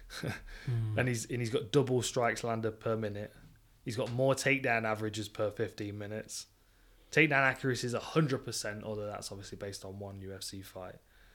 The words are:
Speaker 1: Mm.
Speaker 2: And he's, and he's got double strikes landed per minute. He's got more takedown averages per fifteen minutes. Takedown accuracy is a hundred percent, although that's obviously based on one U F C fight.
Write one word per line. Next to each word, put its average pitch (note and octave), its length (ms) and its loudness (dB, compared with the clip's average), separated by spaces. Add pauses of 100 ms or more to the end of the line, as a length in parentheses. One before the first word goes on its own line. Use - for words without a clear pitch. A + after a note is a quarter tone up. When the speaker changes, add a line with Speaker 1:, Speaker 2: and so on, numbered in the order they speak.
(680)
Speaker 1:
Mm. A2+ 300 0
Speaker 2:
And B2 100 4
he's, A#2 220 0
and B2 80 -2
he's A#2 120 0
got A#2+ 200 -2
double B2+ 320 6
strikes A#2 400 2
landed A2+ 380 -2
per A2+ 160 2
minute. G#2 360 -4 (520)
He's A#2 120 -4
got A#2+ 160 0
more C3 220 6
takedown C3 500 4
averages G#2+ 440 -2
per G#2 240 0
fifteen G#2 440 -4
minutes. G#2 500 -8 (640)
Takedown C#3+ 360 6
accuracy B2+ 380 2
is A#2+ 80 0
a G#2+ 60 0
hundred C3+ 440 2
percent, G#2+ 380 -4
although G#2 240 -4
that's G2+ 240 -8
obviously G2 260 -10
based G2 280 -8
on G2 160 -8
one G2 200 -8
U F#2+ 140 -8
F F#2+ 80 -12
C G2 200 -8
fight. F#2 340 -12 (380)